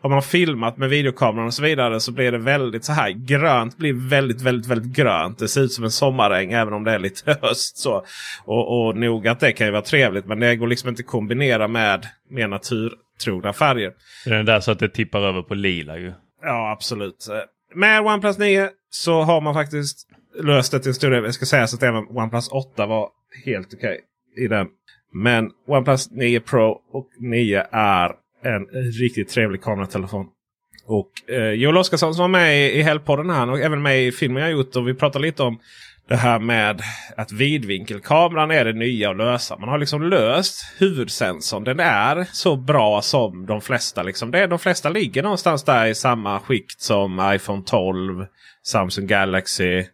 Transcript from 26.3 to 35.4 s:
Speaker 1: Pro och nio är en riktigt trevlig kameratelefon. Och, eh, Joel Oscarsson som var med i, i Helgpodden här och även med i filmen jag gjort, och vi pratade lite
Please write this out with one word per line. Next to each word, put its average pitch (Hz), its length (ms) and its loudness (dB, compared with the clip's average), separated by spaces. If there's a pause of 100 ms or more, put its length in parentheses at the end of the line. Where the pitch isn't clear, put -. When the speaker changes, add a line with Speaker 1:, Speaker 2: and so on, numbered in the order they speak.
Speaker 1:
Pro 110 400 2 (120)
och 135 160 -10 (120)
nio 117 520 0
är 98 400 2 (320)
en 104 220 -2 (340)
riktigt 117 280 -2
trevlig 104 340 0
kameratelefon. 98 640 -4 (600)
Och, 104 240 -2 (200)
eh, 113 200 0
Joel 131 260 2
Oscarsson 175 380 2
som 175 80 0
var 180 60 2
med 175 300 6
i, 139 200 4
i 156 40 2
Helgpodden 151 480 0
här 127 200 0
och 135 100 -2
även 147 220 0
med 135 200 2
i 127 100 0
filmen 131 300 -2
jag 160 100 -2
gjort, 135 240 -2
och 123 120 0
vi 131 60 0
pratade 139 280 0
lite 156 200 -2